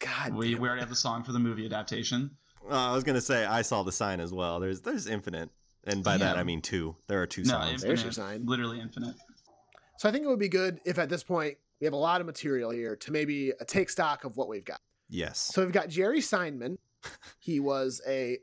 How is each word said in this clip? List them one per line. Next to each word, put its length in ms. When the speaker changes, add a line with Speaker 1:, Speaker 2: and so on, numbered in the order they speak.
Speaker 1:
God 340
Speaker 2:
We, 200
Speaker 1:
damn 60
Speaker 2:
we 60
Speaker 1:
it. 40
Speaker 2:
already 100
have 100
the 60
song 260
for 80
the 80
movie 280
adaptation. 680
Speaker 3:
Uh, 220
I 40
was 100
gonna 160
say, 240
I 180
saw 220
the 80
sign 260
as 140
well. 260
There's, 220
there's 260
infinite. 440
And 200
by 120
that, 200
Speaker 2:
Yeah. 40
Speaker 3:
I 40
mean 180
two. 320
There 140
are 40
two 160
Speaker 2:
No, 80
Speaker 3:
signs. 320
Speaker 2:
infinite. 60
Speaker 1:
There's 160
your 80
sign. 340
Speaker 2:
Literally 340
infinite. 360
Speaker 1:
So 100
I 40
think 120
it 40
would 100
be 100
good 360
if 120
at 120
this 160
point, 340
we 60
have 60
a 40
lot 240
of 80
material 420
here 240
to 160
maybe, 420
uh, 140
take 240
stock 320
of 140
what 120
we've 160
got. 160
Speaker 3:
Yes. 320
Speaker 1:
So 240
we've 80
got 160
Jerry 320
Seinman. 580
He 180
was 480
a 360